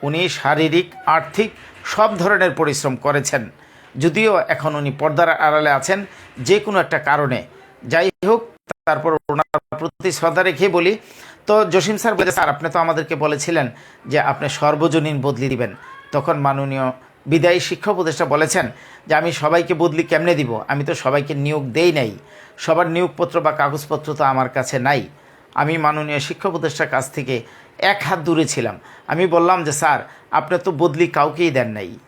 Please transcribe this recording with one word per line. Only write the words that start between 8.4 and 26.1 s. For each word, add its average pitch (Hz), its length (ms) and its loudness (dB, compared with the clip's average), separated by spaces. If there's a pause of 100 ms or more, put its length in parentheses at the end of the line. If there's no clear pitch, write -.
তারপর 156 320 0 (120)
ওনার - 500 -4
প্রতি 170 340 -4
শ্রদ্ধা 165 300 0
রেখে 180 260 2
বলি, 180 300 2 (480)
তো 214 180 6
জসিম 180 320 0
স্যার 214 180 0
বলে, 180 160 2
"স্যার, 175 180 2
আপনি 147 220 -2
তো 180 80 0
আমাদেরকে 165 360 0
বলেছিলেন 147 540 0 (380)
যে 139 140 0
আপনি 139 280 -2
সর্বজনীন 151 720 0
বদলি 135 280 -2
দিবেন।" 117 260 -4 (380)
তখন 147 260 0
মাননীয় 135 540 -2 (340)
বিদায়ী 165 340 4
শিক্ষা - 300 -4
উপদেষ্টা 170 340 0
বলেছেন 147 460 0 (360)
যে, 156 80 2
"আমি 160 180 2
সবাইকে 165 420 2
বদলি 160 280 0
কেমনে 165 320 2
দিব? 120 340 -2
আমি 143 160 -2
তো 160 100 -4
সবাইকে 143 400 -2
নিয়োগ 143 380 -4
দেই 165 200 4
নাই, 117 240 -2 (420)
সবার 165 320 2
নিয়োগপত্র 170 500 -2
বা 151 120 0
কাগজপত্র 147 640 -2
তো 147 100 0
আমার 131 240 2
কাছে 135 300 -4
নাই।" 127 300 0 (460)
আমি 151 240 0
মাননীয় 151 400 0